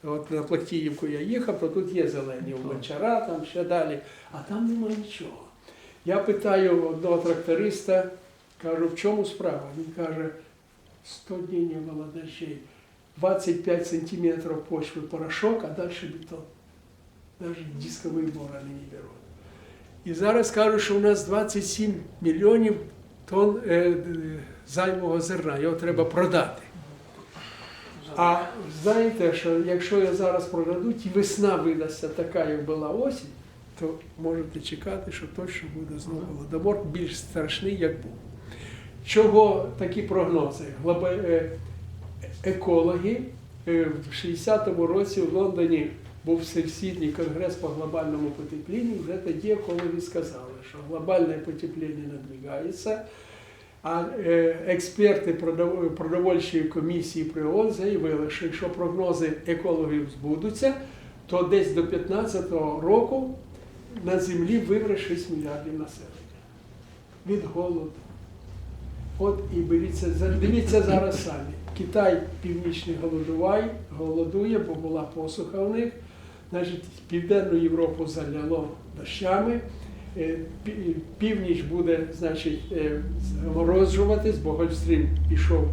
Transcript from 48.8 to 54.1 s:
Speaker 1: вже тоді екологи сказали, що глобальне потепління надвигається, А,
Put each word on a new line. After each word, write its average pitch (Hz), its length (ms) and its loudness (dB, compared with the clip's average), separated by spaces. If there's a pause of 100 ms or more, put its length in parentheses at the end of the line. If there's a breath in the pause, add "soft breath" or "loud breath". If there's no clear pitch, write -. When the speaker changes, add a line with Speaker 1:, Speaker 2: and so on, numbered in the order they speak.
Speaker 1:
вже 170 140 -4
тоді 196 340 -2
екологи 170 500 0
сказали, - 520 -8 (160)
що 143 80 -16 (120)
глобальне 165 440 2
потепління 151 800 -6
надвигається, 139 880 -6 (880 loud breath)
А, 170 140 0 (220)